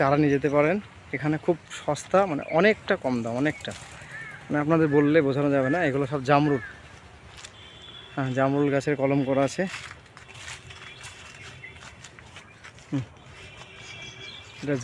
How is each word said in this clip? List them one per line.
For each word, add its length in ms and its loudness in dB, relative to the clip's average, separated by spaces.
চারা 200 4
নিয়ে 140 4
যেতে 200 2
পারেন, 200 4
এখানে 200 0
খুব 100 2
সস্তা, 380 0
মানে 120 -4
অনেকটা 360 4
কম 200 0
দাম, 180 -4
অনেকটা, 300 -4
মানে 180 -2
আপনাদের 320 4
বললে 220 6
বোঝানো 280 2
যাবে 200 2
না। 120 2
এগুলো 260 0
সব 160 -2
জামরুল, 320 6
হ্যাঁ, 240 -2
জামরুল 360 4
গাছের 280 2
কলম 180 4
করা 200 4
আছে। 140 -2
হুম, 140 -4
এটা 220 -2